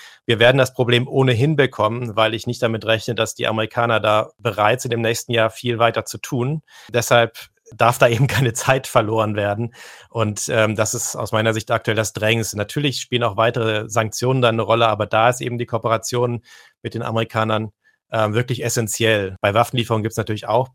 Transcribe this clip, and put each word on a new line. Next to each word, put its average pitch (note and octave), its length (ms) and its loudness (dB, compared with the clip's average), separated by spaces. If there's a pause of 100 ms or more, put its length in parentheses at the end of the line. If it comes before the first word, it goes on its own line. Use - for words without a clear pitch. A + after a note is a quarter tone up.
(240)
Wir A2+ 140 2
werden B2 200 6
das C3 140 2
Problem A#2+ 360 2
ohnehin C3 480 2
bekommen, A#2+ 600 0
weil A2 180 2
ich A2 120 -8
nicht B2 160 -6
damit A2+ 220 0
rechne, A2 320 0
dass A2 180 -2
die A#2+ 140 -4
Amerikaner A2 520 0
da G#2+ 380 2
bereit G#2+ 420 0
sind, A#2+ 140 -4
im A#2 80 -2
nächsten A#2 300 -2
Jahr A2+ 180 2
viel A#2+ 280 -4
weiter A#2 260 2
zu - 140 -12
tun. C#3 440 -4 (280)
Deshalb A#2 580 0 (260)
darf A#2 220 4
da C3 120 6
eben A#2+ 180 2
keine A2+ 260 0
Zeit C#3 340 0
verloren G#2+ 500 0
werden. G#2 380 -2 (360)
Und, G#2+ 380 -4
ähm, A2 280 2
das G#2+ 160 -2
ist - 240 -8
aus A2 160 -8
meiner A2 220 2
Sicht A2 160 -6
aktuell A2+ 260 -2
das A2 160 -2
Drängendste. G#2+ 460 -2
Natürlich C3+ 420 -4
spielen A#2+ 220 -4
auch G#2 160 -2
weitere A2+ 500 0
Sanktionen A#2+ 540 -2
dann A2+ 140 4
eine A2+ 60 0
Rolle, A2+ 240 2
aber G#2 200 0
da A2+ 240 4
ist B2+ 100 -2
eben A#2+ 160 -6
die A#2+ 80 -6
Kooperation A#2 800 -2 (400)
mit A#2 100 -8
den A2+ 100 -6
Amerikanern, A2 680 -2 (420)
ähm, G#2+ 220 0
wirklich B2 280 -2
essentiell. A2 800 0
Bei G#2 140 2
Waffenlieferungen A2+ 480 0
gibt's A2 160 -4
natürlich G#2+ 280 -6
auch A#2+ 280 0